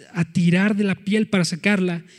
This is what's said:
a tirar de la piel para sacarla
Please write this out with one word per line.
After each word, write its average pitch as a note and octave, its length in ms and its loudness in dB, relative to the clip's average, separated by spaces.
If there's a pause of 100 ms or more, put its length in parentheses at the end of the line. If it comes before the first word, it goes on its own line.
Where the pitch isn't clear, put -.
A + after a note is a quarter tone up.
(140)
a E3+ 180 -4
tirar F#3 420 2
de G#3 100 0
la F#3+ 100 0
piel G#3+ 340 -2
para F#3 160 0
sacarla F3+ 600 -2 (120)